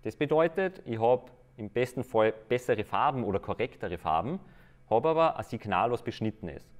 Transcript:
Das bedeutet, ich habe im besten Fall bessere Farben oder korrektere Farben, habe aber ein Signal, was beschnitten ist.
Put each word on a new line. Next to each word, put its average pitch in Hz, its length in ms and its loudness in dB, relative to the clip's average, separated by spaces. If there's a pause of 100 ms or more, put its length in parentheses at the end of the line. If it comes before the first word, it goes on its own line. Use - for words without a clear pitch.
Das 110 120 -8
bedeutet, 165 680 0
ich 113 160 -4
habe 127 240 4 (320)
im 107 140 -10
besten 123 320 -2
Fall 110 300 2 (160)
bessere 120 360 0
Farben 123 400 -2
oder 98 160 0
korrektere 98 580 -6
Farben, 90 420 -2 (500)
habe 120 180 2
aber 160 280 2
ein 110 80 -8
Signal, 107 460 0
was 120 120 -4
beschnitten 110 460 -6
ist. - 200 -14 (120)